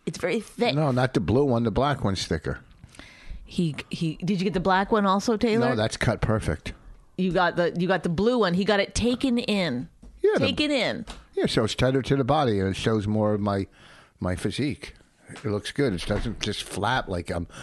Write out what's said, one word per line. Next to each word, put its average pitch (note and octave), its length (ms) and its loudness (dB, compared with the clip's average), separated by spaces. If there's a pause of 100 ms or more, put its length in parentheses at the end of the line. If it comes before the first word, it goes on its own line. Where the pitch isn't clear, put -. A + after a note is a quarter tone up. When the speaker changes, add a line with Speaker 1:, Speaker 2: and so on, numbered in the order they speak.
Speaker 1:
It's - 140 -6
very G3 220 0
thick. A3+ 340 -2
Speaker 2:
No, D3+ 160 2
not B2+ 220 2
the C#3 80 4
blue A#2 240 4
one. A#2 180 2
The A2+ 80 2
black C3 320 0
one's F#2+ 240 -2
thicker. D2 320 -4 (880)
Speaker 1:
He, D#3+ 300 -2 (140)
he, D#3+ 340 -4
did F3+ 160 0
you F#3 40 -2
get F#3 100 -2
the F#3+ 60 -2
black F#3+ 320 2
one G#3 160 2
also, G3+ 300 2
Taylor? A3+ 320 2
Speaker 2:
No, B2+ 60 0
that's G#2+ 220 0
cut G#2+ 240 0
perfect. - 520 -2 (440)
Speaker 1:
You F#3 140 0
got E3 240 2
the, E3+ 240 2
you F3+ 80 2
got F3+ 160 2
the F#3 60 0
blue G#3 280 2
one. F#3+ 160 2
He F#3+ 100 2
got G3 160 4
it G3 140 -2
taken A#3+ 460 0
in. E3+ 500 -2 (320)
Speaker 2:
Yeah, G#4 140 4
the - 120 2
Speaker 1:
Taken D4 220 0
in. G3 360 -2 (280)
Speaker 2:
Yeah, F#4+ 140 0
so A#2+ 160 2
it's G#2+ 100 0
tighter C3 300 2
to C#3 120 2
the C3+ 80 2
body B2+ 360 2
and F#2+ 100 2
it F#2 60 -2
shows A2 320 0
more G#2+ 260 2
of G#2 80 0
my, G2+ 240 0 (540)
my F#2 160 -2
physique. A2+ 580 -4 (500)
It - 20 -6
looks G#2 260 -4
good. C3+ 220 0
It E2+ 120 -4
doesn't G#2 360 -2
just G#2 220 -4
flap A2+ 440 -2
like F2+ 240 -4
I'm, E2+ 160 -4 (160)